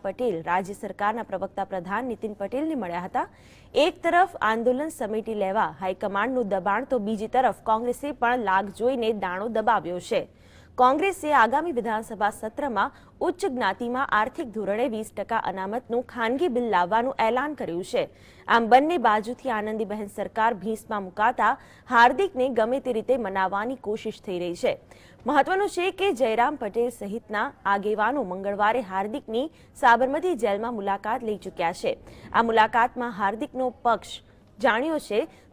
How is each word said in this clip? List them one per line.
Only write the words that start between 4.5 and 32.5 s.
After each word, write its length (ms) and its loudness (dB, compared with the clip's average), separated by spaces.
સમેટી 460 -4
લેવા 260 2
હાઈકમાન્ડનું 720 -2
દબાણ, 360 0
તો 140 0
બીજી 320 -4
તરફ 340 2
કોંગ્રેસે 400 -2
પણ 380 0
લાગ 320 2
જોઈને 280 2
દાણો 340 -4
દબાવ્યો 520 0
છે. 180 0
કોંગ્રેસે 600 4
આગામી 400 4
વિધાનસભા 540 -2
સત્રમાં 640 -4
ઉચ્ચ 180 -2
જ્ઞાતિમાં 720 -2
આર્થિક 340 -2
ધોરણે 420 -2
વીસ 220 -6
ટકા 240 -4
અનામતનું 640 -4
ખાનગી 380 0
બિલ 240 0
લાવવાનું 520 0
એલાન 360 0
કર્યું 280 -6
છે. 140 0
આમ, 240 4
બંને 260 6
બાજુથી 580 0
આનંદીબહેન 520 -4
સરકાર 340 0
ભીંસમાં 460 -6
મુકાતા 420 2
હાર્દિકને 560 6
ગમે 260 2
તે 120 -2
રીતે 200 2
મનાવવાની 580 -2
કોશિશ 400 -6
થઈ 160 -6
રહી 180 -4
છે. 120 2
મહત્વનું 500 2
છે 240 0
કે 220 2
જયરામ 400 2
પટેલ 280 -2
સહિતના 420 -6
આગેવાનો 500 0
મંગળવારે 680 0
હાર્દિકની 520 -4
સાબરમતી 520 6
જેલમાં 340 0
મુલાકાત 480 -4
લઈ 100 -4
ચૂક્યા 440 -4
છે. 120 0
આ 200 4